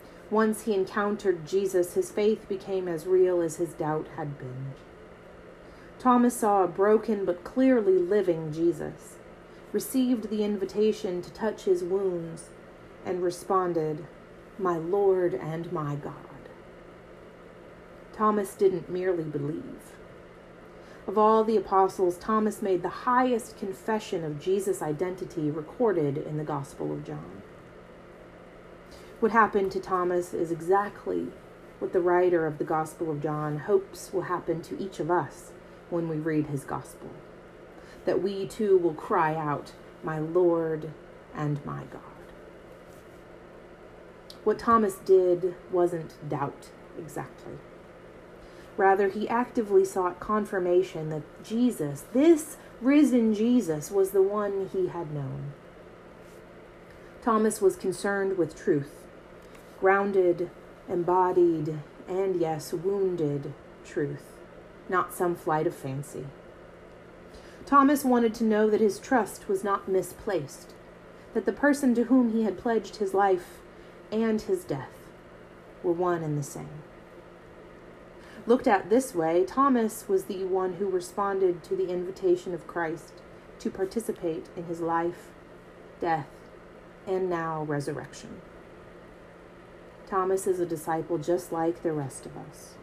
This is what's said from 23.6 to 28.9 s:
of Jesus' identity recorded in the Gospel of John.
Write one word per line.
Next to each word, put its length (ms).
of 160
Jesus' 420
identity 680
recorded 680
in 200
the 60
Gospel 480
of 120
John. 400